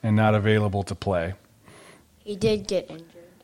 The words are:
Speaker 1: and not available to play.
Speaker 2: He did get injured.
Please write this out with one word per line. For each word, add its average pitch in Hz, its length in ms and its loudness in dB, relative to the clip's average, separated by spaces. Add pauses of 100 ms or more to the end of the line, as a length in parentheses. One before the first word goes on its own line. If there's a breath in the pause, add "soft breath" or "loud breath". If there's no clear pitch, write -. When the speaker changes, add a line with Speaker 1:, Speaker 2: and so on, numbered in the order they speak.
Speaker 1:
and 107 140 2
not 107 180 4
available 104 500 2
to 95 100 -6
play. 92 400 -4 (840 soft breath)
Speaker 2:
He 208 180 -12
did 208 300 0
get 185 240 -2
injured. 165 160 -16 (380)